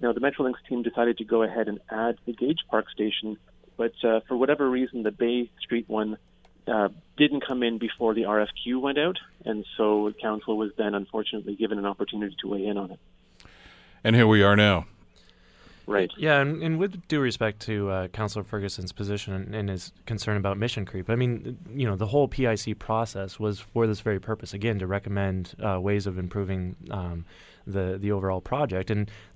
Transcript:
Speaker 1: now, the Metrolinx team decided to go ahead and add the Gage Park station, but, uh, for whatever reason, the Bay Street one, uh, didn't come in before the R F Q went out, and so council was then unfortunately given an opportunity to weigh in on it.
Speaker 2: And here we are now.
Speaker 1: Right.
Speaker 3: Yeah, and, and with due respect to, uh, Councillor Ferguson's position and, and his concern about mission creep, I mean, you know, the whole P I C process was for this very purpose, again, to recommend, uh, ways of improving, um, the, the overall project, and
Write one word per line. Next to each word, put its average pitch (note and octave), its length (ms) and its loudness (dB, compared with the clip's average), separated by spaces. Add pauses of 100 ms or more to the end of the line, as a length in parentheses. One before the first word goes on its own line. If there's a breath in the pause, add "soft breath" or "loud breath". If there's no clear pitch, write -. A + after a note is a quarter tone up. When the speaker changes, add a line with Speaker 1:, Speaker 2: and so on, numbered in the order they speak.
Speaker 1:
now, A#2+ 140 2
the A2+ 60 -4
Metrolinx C3+ 340 0 (120)
team A#2+ 160 -2
decided A#2 360 0
to A2+ 60 -8
go A2+ 180 4
ahead A2 260 0
and G#2 100 -6 (120)
add A2+ 340 -2
the A#2+ 80 -4
Gage C3+ 280 -2 (100)
Park A2 180 0
station, G#2+ 480 -4 (400)
but, A#2 160 0 (100)
uh, A2+ 240 4
for C3 100 -2
whatever C3+ 320 2
reason, B2+ 360 0
the G#2+ 80 0
Bay A#2+ 360 0 (140)
Street A#2 260 -4
one, G#2+ 300 -2 (480)
uh, G#2+ 220 2 (280)
didn't D3 300 2
come B2+ 160 -2
in A#2 160 0
before A2+ 340 0
the A2 120 0
R G#2+ 160 2
F G#2 80 2 (120)
Q B2+ 200 -2
went C#3 180 0
out, F3 180 2 (280)
and G#2+ 200 -4 (120)
so G#2+ 440 2
council G#2+ 360 -2
was G#2+ 200 -2
then G#2 200 0
unfortunately G#2 580 -6
given G#2 240 -2
an G2+ 80 -4
opportunity G2+ 540 -4
to - 80 -8
weigh G2+ 180 -4
in G#2 100 -2
on G2 140 -6
it. F#2 80 -16 (1040 soft breath)
Speaker 2:
And A2+ 140 6
here A#2+ 100 10
we G#2+ 160 10
are G2+ 140 8
now. G#2 300 6 (1000 soft breath)
Speaker 1:
Right. G2+ 320 2
Speaker 3:
Yeah, D3+ 220 4
and, D3 200 0
and D#3+ 180 0
with F3+ 280 -4
due D3+ 140 0
respect A2 420 0
to, G#2 260 -2
uh, F#2+ 200 -2
Councillor G#2 360 -6
Ferguson's F#2+ 480 -6
position G#2 400 -6
and, F#2+ 220 -6
and G2+ 160 -2
his F#2 220 -8 (140)
concern G#2+ 300 -2
about G2 220 0
mission A2 260 -2
creep, F#2 240 -8
I A2 60 2
mean, A#2+ 420 -2 (160)
you C3 140 -2
know, G2+ 80 0
the G2 120 -2
whole C3+ 200 4
P C3 220 0
I A2+ 80 2
C G#2 180 -6
process A2 640 -4
was G#2 220 -2
for A#2 260 2
this G#2+ 140 0
very G#2 180 0
purpose, G#2 360 -6
again, G2+ 260 0
to F#2 80 -4
recommend, G2 640 -2 (100)
uh, F#2+ 160 0
ways G2+ 280 0
of F#2 100 -4
improving, F#2 560 -4 (160)
um, F2 340 -6 (420 soft breath)
the, F#2+ 340 -2
the G2+ 120 0
overall F#2+ 280 0
project, A#2 500 -2
and G#2 200 0 (260 soft breath)